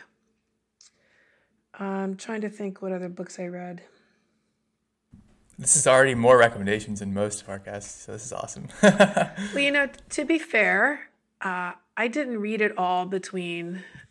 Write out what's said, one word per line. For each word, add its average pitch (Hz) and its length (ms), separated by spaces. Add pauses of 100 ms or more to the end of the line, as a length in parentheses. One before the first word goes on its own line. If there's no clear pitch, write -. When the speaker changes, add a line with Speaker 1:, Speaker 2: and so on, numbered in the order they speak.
(1700)
Speaker 1:
I'm 196 420
trying 214 240
to 208 80
think 208 320
what 190 120
other 180 160
books 180 300
I 180 100
read. 180 340 (1800)
Speaker 2:
This - 180
is 151 100
already 131 280
more 120 240
recommendations 107 640
than 101 120
most 101 300
of - 80
our 98 80
guests, - 480
so 107 60
this 107 120
is - 80
awesome. - 420
<laughs> - 80
Speaker 1:
Well, 202 760
you 277 120
know, 285 160
t-, - 140 (100)
to 294 140
be 320 140
fair, 220 720 (320)
uh, 180 300 (240)
I 226 120
didn't 247 320
read 214 220
it 208 160
all 180 260
between, 180 800 (280)